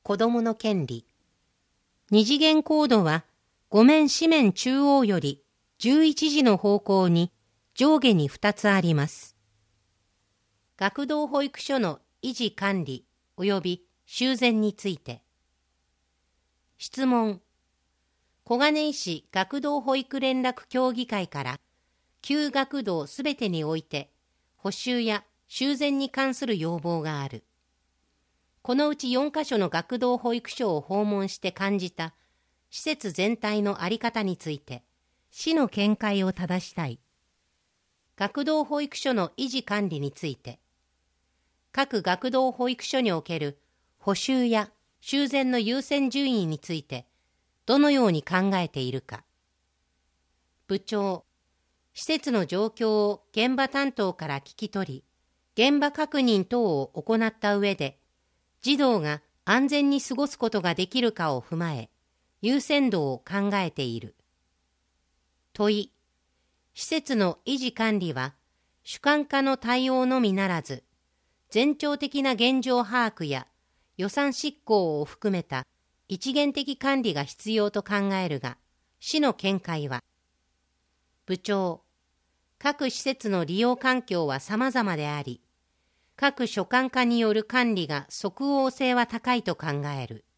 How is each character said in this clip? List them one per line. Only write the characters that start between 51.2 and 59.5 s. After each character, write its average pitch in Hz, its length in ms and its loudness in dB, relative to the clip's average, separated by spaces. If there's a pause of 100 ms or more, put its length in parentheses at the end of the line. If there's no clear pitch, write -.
施 - 100 -14
設 320 280 -2
の 202 140 2
状 190 220 -2
況 220 220 -2
を 208 420 0
現 247 240 0
場 269 140 0
担 277 240 -2
当 190 200 -2
か 160 140 -10
ら 139 140 -6
聞 - 160 -20
き 208 100 -6
取 175 380 -6 (500)
り、 240 140 4
現 294 100 4
場 285 140 0
確 302 240 -2
認 226 260 4
等 185 380 0
を 131 60 -6
行 - 280 -2
っ 220 180 0
た 208 220 0
上 202 200 0
で、 139 220 -6 (640)
児 269 160 2
童 254 220 4
が 151 220 -2 (240)
安 254 220 4